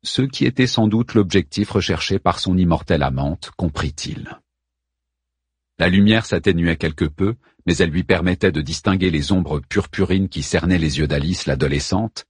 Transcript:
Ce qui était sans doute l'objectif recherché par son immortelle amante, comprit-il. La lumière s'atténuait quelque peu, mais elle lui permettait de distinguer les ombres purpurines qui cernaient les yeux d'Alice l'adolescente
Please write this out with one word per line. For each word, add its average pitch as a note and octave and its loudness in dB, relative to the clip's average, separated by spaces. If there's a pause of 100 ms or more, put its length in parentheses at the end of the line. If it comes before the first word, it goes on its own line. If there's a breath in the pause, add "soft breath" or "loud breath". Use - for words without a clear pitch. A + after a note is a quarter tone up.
Ce - -2
qui C3+ 0
était B2+ 2
sans A2 2
doute A2+ 0
l'objectif G2+ 2
recherché F#2 0
par F2 0
son F#2 0
immortelle E2+ 2
amante, C#2 -2
comprit-il. - -6 (1400)
La F2 2
lumière G2+ 4
s'atténuait E2+ 0
quelque D#2 -2
peu, F#2+ -2 (300 soft breath)
mais F2 2
elle E2+ 2
lui F2 -2
permettait F2 2
de D#2 -2
distinguer F2+ 0
les D#2 -2
ombres D2+ 0
purpurines F#2+ -2
qui E2 -8
cernaient F2+ 0
les D2+ 0
yeux D2+ 0
d'Alice D2+ -2
l'adolescente C#2+ -2